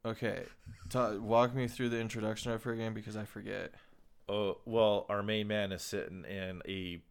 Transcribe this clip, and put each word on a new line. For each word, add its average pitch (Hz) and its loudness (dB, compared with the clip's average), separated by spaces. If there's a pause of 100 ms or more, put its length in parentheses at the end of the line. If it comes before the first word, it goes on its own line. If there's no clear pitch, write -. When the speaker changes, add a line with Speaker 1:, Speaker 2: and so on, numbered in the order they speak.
Speaker 1:
Okay. 107 -2 (460)
Ta-, 117 2
walk 117 6
me 127 2
through 120 0
the 117 2
introduction 110 -2
of 113 -2
her 117 -2
again 113 -2
because 110 -8
I 104 -4
forget. 101 -8 (560)
Speaker 2:
Oh, 101 2
well, 110 6
our 101 2
main 107 0
man 104 0
is 92 -4
sitting 92 -6
in 92 -6
a 92 -6